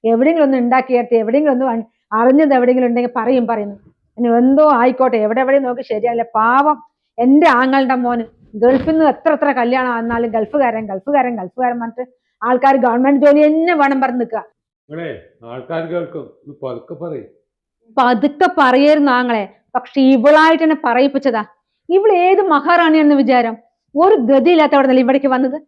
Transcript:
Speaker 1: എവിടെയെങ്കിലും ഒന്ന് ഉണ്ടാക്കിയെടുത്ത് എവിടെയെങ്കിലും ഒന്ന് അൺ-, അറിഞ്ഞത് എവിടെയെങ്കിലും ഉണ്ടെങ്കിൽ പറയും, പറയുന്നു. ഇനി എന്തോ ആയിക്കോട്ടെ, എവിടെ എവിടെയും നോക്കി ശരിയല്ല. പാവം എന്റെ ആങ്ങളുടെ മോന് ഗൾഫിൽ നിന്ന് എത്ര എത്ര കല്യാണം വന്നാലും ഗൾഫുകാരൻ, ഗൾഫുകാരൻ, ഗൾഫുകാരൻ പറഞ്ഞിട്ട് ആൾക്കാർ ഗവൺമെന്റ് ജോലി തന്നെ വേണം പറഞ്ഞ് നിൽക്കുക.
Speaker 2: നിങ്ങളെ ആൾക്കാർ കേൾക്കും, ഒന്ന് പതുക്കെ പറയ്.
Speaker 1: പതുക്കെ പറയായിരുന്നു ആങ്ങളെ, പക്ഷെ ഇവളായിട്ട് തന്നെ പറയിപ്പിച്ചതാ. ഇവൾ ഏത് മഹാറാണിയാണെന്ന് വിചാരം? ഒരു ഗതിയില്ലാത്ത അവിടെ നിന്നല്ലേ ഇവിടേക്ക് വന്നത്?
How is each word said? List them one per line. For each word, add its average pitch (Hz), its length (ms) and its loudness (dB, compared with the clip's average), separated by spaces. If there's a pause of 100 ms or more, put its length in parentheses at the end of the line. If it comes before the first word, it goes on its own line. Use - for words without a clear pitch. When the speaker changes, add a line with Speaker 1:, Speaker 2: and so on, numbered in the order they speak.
(100)
Speaker 1:
എവിടെയെങ്കിലും 294 360 2
ഒന്ന് 262 180 0
ഉണ്ടാക്കിയെടുത്ത് 240 580 -2
എവിടെയെങ്കിലും 269 320 0
ഒന്ന് 262 180 -2
അൺ-, 226 160 -8 (300)
അറിഞ്ഞത് 277 400 2
എവിടെയെങ്കിലും 247 320 0
ഉണ്ടെങ്കിൽ 247 280 -4
പറയും, 247 320 -2
പറയുന്നു. 208 260 -6 (420)
ഇനി 240 100 -2 (140)
എന്തോ 277 220 4 (140)
ആയിക്കോട്ടെ, 254 480 0
എവിടെ 226 180 -2
എവിടെയും 269 220 0
നോക്കി 247 240 -8
ശരിയല്ല. 233 320 -2 (160)
പാവം 277 400 0 (460)
എന്റെ 302 240 4 (100)
ആങ്ങളുടെ 262 460 0
മോന് 240 200 -4 (380)
ഗൾഫിൽ 262 300 2
നിന്ന് 320 200 2
എത്ര - 240 -4
എത്ര 294 120 -2 (100)
കല്യാണം 247 380 -2
വന്നാലും 233 400 -4
ഗൾഫുകാരൻ, 220 540 -2
ഗൾഫുകാരൻ, 247 500 -2
ഗൾഫുകാരൻ 240 420 -6
പറഞ്ഞിട്ട് 233 220 -12 (420)
ആൾക്കാർ 262 300 0 (100)
ഗവൺമെന്റ് 254 380 0
ജോലി 294 220 4
തന്നെ 320 340 0
വേണം 277 240 0
പറഞ്ഞ് 247 180 -4
നിൽക്കുക. 226 200 -8 (460)
Speaker 2:
നിങ്ങളെ 156 220 -10 (420)
ആൾക്കാർ 143 300 -10 (100)
കേൾക്കും, 160 320 -8 (180)
ഒന്ന് 143 200 -20
പതുക്കെ 127 400 -12
പറയ്. 151 240 -12 (720)
Speaker 1:
പതുക്കെ 269 500 0 (120)
പറയായിരുന്നു 277 580 4
ആങ്ങളെ, 233 260 -4 (300)
പക്ഷെ 254 240 -6 (160)
ഇവളായിട്ട് 311 500 2
തന്നെ 311 220 0
പറയിപ്പിച്ചതാ. 254 560 -2 (540)
ഇവൾ 415 140 2 (160)
ഏത് 392 160 2 (120)
മഹാറാണിയാണെന്ന് 311 680 2
വിചാരം? 233 320 0 (500)
ഒരു 415 120 4 (140)
ഗതിയില്ലാത്ത 294 480 2
അവിടെ 269 100 2
നിന്നല്ലേ 262 180 2
ഇവിടേക്ക് 269 280 0
വന്നത്? 262 220 -2 (120)